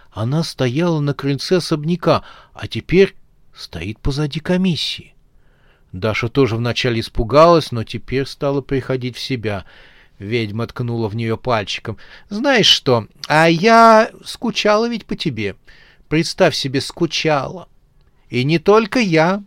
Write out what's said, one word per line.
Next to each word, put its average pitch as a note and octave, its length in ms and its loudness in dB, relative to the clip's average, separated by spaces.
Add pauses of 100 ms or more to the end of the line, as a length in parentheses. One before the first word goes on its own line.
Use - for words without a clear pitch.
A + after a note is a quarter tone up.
(100)
она B2+ 320 -2
стояла D3+ 560 -2
на C#3+ 160 -2
крыльце C#3+ 440 -2
особняка, D#3+ 680 0 (280)
а - 140 -12
теперь F3 480 2 (400)
стоит F2+ 460 -12
позади C#3+ 400 -4
комиссии. F3+ 720 -2 (800)
Даша G#2+ 360 -4
тоже A#2+ 280 2
вначале A#2 440 -2
испугалась, D3 680 4
но A2+ 140 -4
теперь B2+ 420 -6
стала C#3+ 340 -4
приходить B2+ 560 -6
в - 40 -12
себя. G#2 440 -6 (540)
Ведьма A2 480 -4
ткнула A#2 420 -4
в G2+ 60 -8
нее A2+ 220 -4
пальчиком. A2 600 -4 (320)
«Знаешь A3+ 380 2
что, A#2+ 400 2 (220)
а D#3 200 4
я A3 640 6 (140)
скучала A3 640 -2
ведь A#3 180 -8
по G3+ 100 -8
тебе. G#2+ 400 -6 (520)
Представь D#3+ 460 2
себе, C3+ 260 -4
скучала. D#3 880 -4 (600)
И B2 160 -2
не D#3+ 140 2
только A3 420 2
я. F3+ 460 2